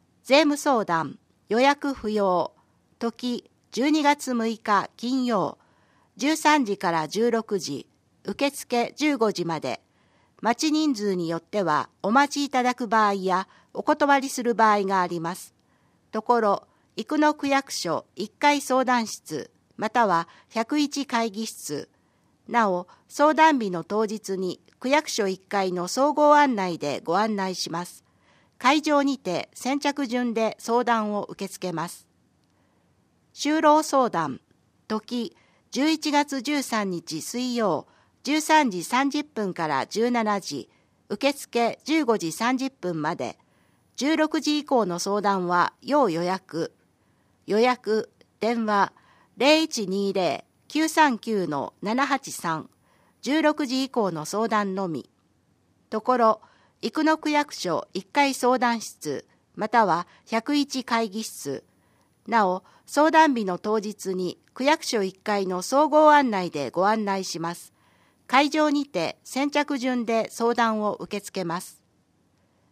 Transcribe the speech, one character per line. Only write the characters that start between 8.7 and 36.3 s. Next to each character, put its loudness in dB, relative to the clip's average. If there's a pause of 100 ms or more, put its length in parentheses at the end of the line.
十 0
五 2
時 -6
ま -4
で。 -6 (600)
待 0
ち 0
人 0
数 -2
に -4
よ -4
っ -8
て -4
は 0 (140)
お -2
待 4
ち -4
い -6
た 0
だ 0
く -6
場 2
合 2
や -2 (240)
お -8
断 2
り -6
す -6
る 0
場 6
合 2
が 0
あ 0
り -6
ま -6
す。 -18 (560)
と -4
こ 2
ろ、 0 (280)
生 -4
野 4
区 -6
役 0
所 -4 (100)
一 -8
階 2
相 0
談 0
室、 -10 (280)
ま -4
た 2
は 0 (220)
百 -4
一 -2
会 -2
議 -8
室。 -10 (580)
な 2
お、 -2 (220)
相 4
談 6
日 -4
の -6
当 -2
日 -6
に -6 (180)
区 -6
役 2
所 -2
一 -4
階 -4
の -2
総 2
合 6
案 4
内 -2
で -4
ご 0
案 0
内 -4
し -8
ま -6
す。 -18 (540)
会 2
場 2
に 0
て -6
先 -4
着 -2
順 -4
で 0
相 0
談 0
を -2
受 -10
け -16
付 -8
け -4
ま -6
す。 -20 (1300)
就 0
労 6
相 2
談、 -4 (480)
時、 -6 (340)
十 0
一 0
月 0